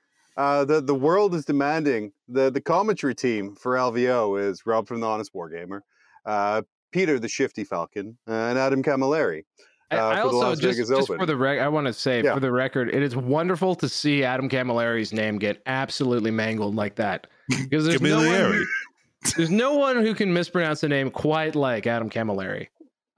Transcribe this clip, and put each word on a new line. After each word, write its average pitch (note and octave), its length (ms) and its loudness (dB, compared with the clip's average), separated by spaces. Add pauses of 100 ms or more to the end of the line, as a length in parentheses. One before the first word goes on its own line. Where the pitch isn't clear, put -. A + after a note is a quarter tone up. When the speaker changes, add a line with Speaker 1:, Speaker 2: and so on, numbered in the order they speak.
(360)
Speaker 1:
uh, C#3+ 300 2
that D3 200 2
the C#3+ 80 4
world F3 400 4
is D#3 100 -2
demanding C#3+ 680 0 (160)
the, C3 220 2
the C3+ 100 -4
commentary E3 540 0
team G#2 400 -2
for B2+ 220 -4
L B2+ 160 0
V B2 180 0
O A2 240 2
is G2 320 -2
Rob A2+ 220 0
from A#2 120 -6
the A2+ 60 -4
Honest G#2+ 260 -4
Wargamer, F2 480 -12 (460)
uh, G#2 360 0 (300)
Peter D#3+ 260 2
the A2+ 100 -4
Shifty C3 360 -2
Falcon, G2 540 -8 (100)
uh, A2+ 40 -4
and A#2 260 0
Adam C3+ 240 2
Camilleri, C3+ 640 0 (460)
Speaker 2:
I, - 60 -2
Speaker 1:
uh, A2 120 2
Speaker 2:
I D#3+ 80 2
Speaker 1:
for G#3 140 2
the A#2+ 40 -2
Speaker 2:
also B2 40 2 (100)
Speaker 1:
Las D#3 100 -2
Speaker 2:
just, B2 200 0
Speaker 1:
Vegas A2+ 120 -2
Speaker 2:
just C3+ 200 2
Speaker 1:
Open. F2 100 -4
Speaker 2:
for F#3 60 0
the D3+ 100 0
rec-, C3+ 240 0
I C#3 80 0
wanna D3 240 0
say B2 300 -2
Speaker 1:
Yeah. B2+ 120 4
Speaker 2:
for C3+ 60 0
the C3 120 0
record, B2+ 400 0
it C#3 100 2
is B2+ 140 -2
wonderful E3+ 600 0
to D3 120 -2
see C#3+ 360 0
Adam B2+ 240 -2
Camilleri's A#2 640 0
name G#2+ 260 -2
get G2+ 280 -2
absolutely B2+ 680 0
mangled A2 420 -2
like G#2 220 -4
that. G2+ 320 -4 (420)
'Cause D3+ 160 2
there's D#3+ 140 2
no D3+ 160 4
one D#3 100 4
Speaker 3:
Camilleri. F#3 280 2
Speaker 2:
who, - 100 0 (720)
there's E3 140 0
no A#3+ 240 2
one C#4 300 2
who A3 100 2
can G3 180 0
mispronounce E3+ 480 0
the D#3 80 0
name C3+ 220 2
quite D#3 440 0
like B2+ 320 0
Adam A#2 240 0
Camilleri, G2+ 580 -4 (500)